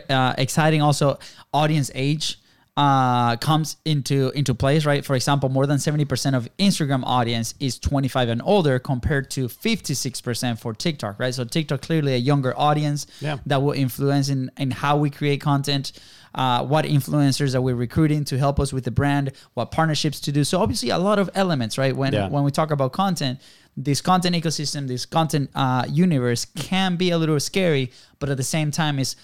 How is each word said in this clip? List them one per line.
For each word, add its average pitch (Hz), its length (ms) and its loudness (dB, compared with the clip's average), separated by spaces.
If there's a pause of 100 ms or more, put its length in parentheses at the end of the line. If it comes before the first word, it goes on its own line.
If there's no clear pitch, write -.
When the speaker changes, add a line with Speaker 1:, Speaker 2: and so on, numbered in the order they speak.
Speaker 1:
uh, 131 300 2
exciting. 156 420 2
Also, 143 380 2 (340)
audience 151 400 2
age, 143 460 -2 (380)
uh, 127 640 4
comes 156 460 0
into, 139 520 0
into 135 180 0
place, 147 320 2
right? 143 180 2
For 135 120 0
example, 135 320 0
more 135 180 2
than 143 140 0
seventy 151 240 0
percent 139 320 -2
of 117 120 -2 (120)
Instagram 143 440 2
audience 117 540 0
is 131 180 -4
twenty-five 131 520 0
and 117 160 0
older, 160 340 4
compared 135 540 -2
to 131 160 -4
fifty-six - 720 -4
percent 120 400 -4
for 117 120 -8
TikTok, 117 460 -6
right? 123 160 -2
So 131 80 -4
TikTok, 147 400 -4
clearly 147 320 0
a 123 40 2
younger 131 380 2
audience 147 520 0 (120)
Speaker 2:
Yeah. 147 260 -4
Speaker 1:
that 135 160 0
will 143 100 2
influence 135 560 0
in, 131 300 -4
in 139 120 -2
how 147 260 0
we 147 140 2
create 143 300 -2
content, 139 500 -2 (460)
uh, 127 280 0
what 147 200 2
influencers 143 720 2
are 127 40 2
we 127 120 0
recruiting 147 540 0
to 127 120 -4
help 143 220 2
us 139 120 -2
with 131 120 -4
the 117 80 -4
brand, 143 400 0 (220)
what 117 180 -4
partnerships 156 480 0
to - 100 -6
do. 143 140 2
So 180 160 0
obviously 226 300 0
a 175 80 0
lot 202 200 2
of 190 160 2
elements, 160 440 0
right? 131 180 2
When, 135 160 0
Speaker 2:
Yeah. 98 160 0
Speaker 1:
when 143 160 0
we 139 80 2
talk 156 180 0
about 135 220 0
content, 175 480 -2 (360)
this 139 240 0
content 175 360 2
ecosystem, 151 500 -4
this 123 180 -4
content, 151 520 0
uh, 127 340 0
universe 143 540 2
can 185 500 -2
be 180 160 0
a 170 80 2
little 156 220 2
scary, 147 500 0 (300)
but 143 80 -4
at 139 80 -2
the 135 80 -2
same 151 260 -2
time 147 300 -2
is - 240 -4